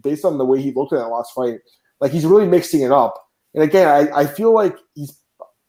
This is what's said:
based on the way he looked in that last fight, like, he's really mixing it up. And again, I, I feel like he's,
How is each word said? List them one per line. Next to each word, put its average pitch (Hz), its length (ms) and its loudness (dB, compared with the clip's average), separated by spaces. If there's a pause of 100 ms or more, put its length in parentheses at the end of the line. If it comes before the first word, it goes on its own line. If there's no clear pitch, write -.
based 151 240 -4
on 160 120 -2
the 131 80 -2
way 135 140 2
he 135 120 -6
looked 135 200 -4
in 156 60 -2
that 117 100 -6
last 117 260 -8
fight, 120 260 -6 (420)
like, 139 100 -2
he's 156 140 -2
really 196 220 4
mixing 170 340 0
it 127 100 0
up. 139 380 0 (240)
And 156 100 0
again, 170 240 4
I, 147 340 2
I 147 40 0
feel 214 280 -2
like 208 240 0 (180)
he's, 147 220 -16 (520)